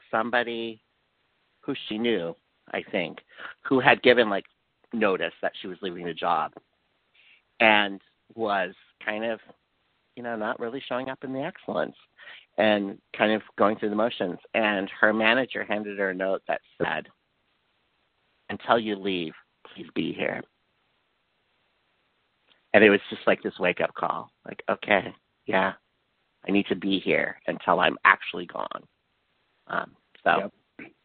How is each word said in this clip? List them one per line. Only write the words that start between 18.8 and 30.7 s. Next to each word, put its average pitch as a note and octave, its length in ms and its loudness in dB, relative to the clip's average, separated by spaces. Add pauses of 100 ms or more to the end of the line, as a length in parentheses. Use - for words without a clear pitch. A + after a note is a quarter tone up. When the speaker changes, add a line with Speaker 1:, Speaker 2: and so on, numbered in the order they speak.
Speaker 1:
leave, F#2+ 360 -4 (420)
please F2 200 -16
be E2 180 -2
here." - 300 -4 (2250)
And G#2+ 120 8
it G#2 60 10
was G2+ 100 6 (100)
just G#2+ 160 -12
like F#2+ 160 2
this - 160 -6
wake-up F2 360 0
call, - 360 -4 (140)
like, - 240 -14
"Okay, F#2+ 460 0 (320)
yeah, F#2+ 260 0 (720)
I F2+ 40 -6
need G2+ 160 2
to G2+ 100 -2
be F#2+ 220 -2
here D2+ 480 -2
until E2 340 0
I'm D#2 240 2
actually - 420 4
gone." - 380 -10 (840)
Um, - 280 -6 (280)
so. E2+ 140 4
Speaker 2:
Yep. G2+ 140 -4 (520)